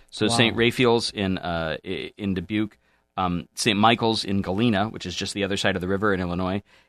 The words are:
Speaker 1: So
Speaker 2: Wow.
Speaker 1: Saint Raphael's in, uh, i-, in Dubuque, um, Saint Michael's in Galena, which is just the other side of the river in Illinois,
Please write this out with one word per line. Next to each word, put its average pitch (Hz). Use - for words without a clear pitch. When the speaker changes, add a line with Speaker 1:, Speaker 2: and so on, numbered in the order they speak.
Speaker 1:
So -
Speaker 2:
Wow. 107
Speaker 1:
Saint 113
Raphael's 117
in, 95
uh, 82
i-, 87
in 101
Dubuque, 107
um, 90
Saint 107
Michael's 113
in 98
Galena, 101
which 87
is 87
just -
the 101
other 98
side 98
of 90
the 90
river 98
in 90
Illinois, 92